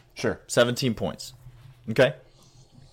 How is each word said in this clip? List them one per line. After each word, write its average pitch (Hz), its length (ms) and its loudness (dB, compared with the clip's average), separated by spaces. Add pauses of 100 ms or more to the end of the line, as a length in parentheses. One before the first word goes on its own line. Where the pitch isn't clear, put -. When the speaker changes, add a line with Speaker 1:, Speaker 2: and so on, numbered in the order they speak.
(140)
Speaker 1:
Sure. 104 320 -4
Speaker 2:
Seventeen 123 480 0
points. - 400 -8 (560)
Okay? 127 240 4 (800)